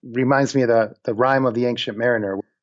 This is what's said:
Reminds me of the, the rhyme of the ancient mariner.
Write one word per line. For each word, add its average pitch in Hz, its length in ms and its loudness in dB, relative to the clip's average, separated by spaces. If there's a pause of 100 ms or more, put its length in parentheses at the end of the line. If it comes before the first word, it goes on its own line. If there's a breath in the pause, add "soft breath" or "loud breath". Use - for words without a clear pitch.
Reminds 131 540 0
me 131 80 2
of 117 60 0
the, 113 340 2
the 120 100 -4
rhyme 131 320 2
of 120 80 0
the 120 140 0
ancient 117 280 -4
mariner. 107 440 0 (240)